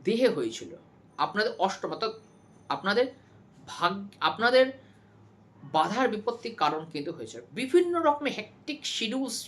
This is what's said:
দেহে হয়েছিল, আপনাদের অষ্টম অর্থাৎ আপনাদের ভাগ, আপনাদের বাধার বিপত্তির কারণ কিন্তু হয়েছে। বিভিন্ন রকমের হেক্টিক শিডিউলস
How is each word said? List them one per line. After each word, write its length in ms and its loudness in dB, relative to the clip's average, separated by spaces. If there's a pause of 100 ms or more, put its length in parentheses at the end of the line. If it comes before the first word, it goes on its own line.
দেহে 220 4
হয়েছিল, 440 -4 (460)
আপনাদের 400 0
অষ্টম 360 -2
অর্থাৎ 180 -4 (600)
আপনাদের 320 2 (600)
ভাগ, 260 0 (280)
আপনাদের 460 6 (1080)
বাধার 340 2
বিপত্তির 540 -6
কারণ 200 0 (100)
কিন্তু 200 -6
হয়েছে। 260 -12 (200)
বিভিন্ন 360 4 (140)
রকমের 300 0
হেক্টিক 480 -10
শিডিউলস 500 -4 (120)